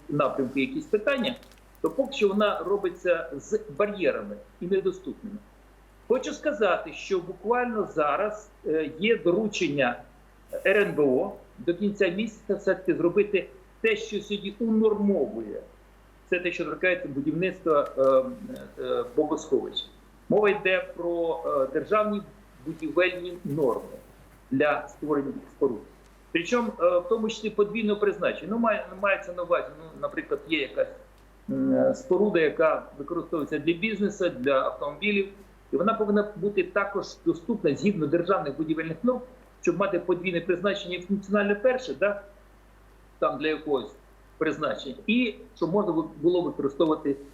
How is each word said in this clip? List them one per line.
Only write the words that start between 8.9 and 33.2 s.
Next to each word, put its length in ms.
є 180
доручення 840
Р 120
Н 180
Б 40
О 340
до 160
кінця 340
місяця 480
все-таки 400
зробити 520
те, 140
що 260
сьогодні 380
унормовує 1000
все 140
те, 120
що 140
торкається 420
будівництва, 800
е, 40
е, 200
бомбосховищ. 680
Мова 200
йде 380
про, 480
е, 280
державні 480
будівельні 800
норми 380
для 360
створення 440
таких 180
споруд. 300
Причому, 480
е, 200
в 100
тому 200
числі 200
подвійного 500
призначення. 520
Ну, 60
має-, 280
мається 320
на 100
увазі, 240
ну, 220
наприклад, 460
є 140
якась, 260
м, 240
е, 220
споруда, 440
яка 440
використовується 640